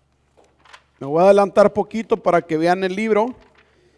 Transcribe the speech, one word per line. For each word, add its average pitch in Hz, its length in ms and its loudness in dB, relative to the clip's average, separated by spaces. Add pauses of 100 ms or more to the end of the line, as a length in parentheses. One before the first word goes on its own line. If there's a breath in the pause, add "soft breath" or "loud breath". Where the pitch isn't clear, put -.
(1000)
me 135 80 -14
voy 151 120 0
a 180 40 4
adelantar 202 480 4
poquito 214 440 -6
para 175 240 -2
que 165 160 -6
vean 175 280 -2
el 185 100 -6
libro. 220 400 -4 (640)